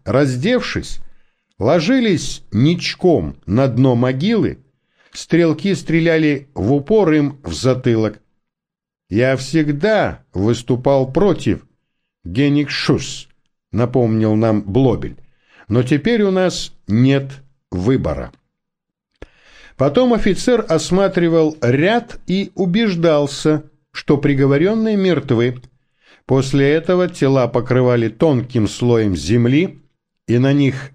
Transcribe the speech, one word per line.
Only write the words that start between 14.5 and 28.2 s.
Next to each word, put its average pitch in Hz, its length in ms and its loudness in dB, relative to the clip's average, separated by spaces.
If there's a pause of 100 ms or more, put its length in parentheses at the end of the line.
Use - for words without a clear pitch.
Блобель, 98 560 -2 (500)
«но 117 140 2
теперь 151 400 0
у 196 80 2
нас 185 420 -2 (140)
нет 135 440 2 (400)
выбора». 90 600 -2 (1400)
Потом 247 360 2
офицер 214 560 0
осматривал 165 920 0
ряд 170 680 0
и 185 280 -2
убеждался, 170 1120 0 (260)
что - 280 0
приговорённые 143 800 0
мертвы. 131 640 0 (680)
После 135 440 0
этого 175 380 0
тела 135 400 0
покрывали 123 600 0
тонким 120 600 0